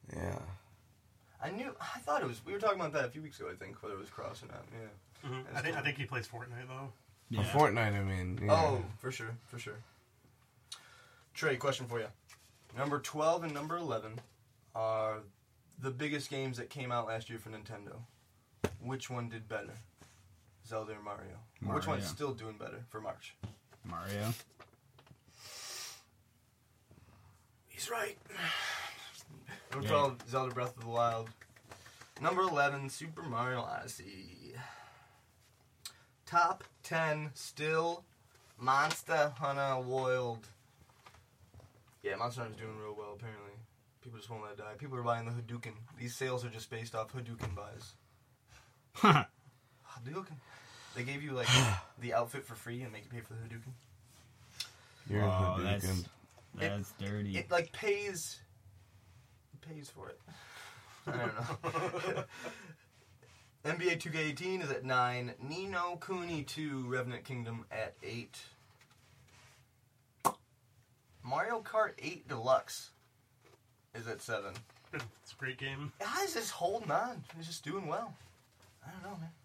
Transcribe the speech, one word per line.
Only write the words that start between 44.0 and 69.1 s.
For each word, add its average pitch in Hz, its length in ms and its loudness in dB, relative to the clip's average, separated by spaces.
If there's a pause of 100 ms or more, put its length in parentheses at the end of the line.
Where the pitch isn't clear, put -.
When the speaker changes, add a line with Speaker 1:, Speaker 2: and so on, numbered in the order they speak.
Speaker 2:
People 117 160 -12
just 107 140 -12
won't 110 120 -6
let 104 100 -8
it 101 40 -10
die. 107 220 -8
People 135 180 -4
are 120 60 -2
buying 117 220 2
the 117 60 -2
Hadouken. 117 420 -6 (260)
These 120 160 -6
sales 127 280 0
are 120 60 -4
just 110 220 -10
based 117 240 -6
off 110 180 -2
Hadouken 117 420 -4
buys. - 380 -10 (1040)
Speaker 4:
<laughs> 156 320 10 (640)
Speaker 2:
Hadouken. 156 440 -8 (580)
They 123 80 -2
gave 143 180 -2
you, 147 120 -4
like, 123 140 2 (260)
Speaker 4:
<sighs> - 280 -4
Speaker 2:
the 120 140 0
outfit 120 320 2
for 120 80 -10
free 123 260 -6
and 120 100 -6
make 107 120 -12
you - 80 -18
pay 120 80 -6
for 117 140 -12
the 113 80 -6
Hadouken. 113 320 -8 (1400)
Speaker 1:
You're 104 120 6
Speaker 4:
Wow, 92 380 6
Speaker 1:
Hadouken. 90 40 2 (180)
Speaker 4:
that's, 92 220 2 (520)
that's 101 440 -2
Speaker 2:
It, 98 60 -2
Speaker 4:
dirty. 101 320 0
Speaker 2:
it, 95 140 -2
like, - 220 4
pays 403 680 0 (1300)
pays 143 160 -10
for - 200 -12
it. - 100 -12 (880)
I - 40 0
don't 120 1040 0
know. - 140 0
<laughs> - 1400 -16
N 165 120 4
B 180 120 4
A 170 60 6
two 165 140 -4
K 156 100 0
eighteen 175 420 2
is 143 100 0
at 131 140 0
nine. 123 560 4
Ni 170 240 -4
no 180 400 0
Kuni 175 380 0
two, 143 440 -2
Revenant 123 380 0
Kingdom 117 460 -4
at 110 320 -2
eight. 117 340 -8 (2750)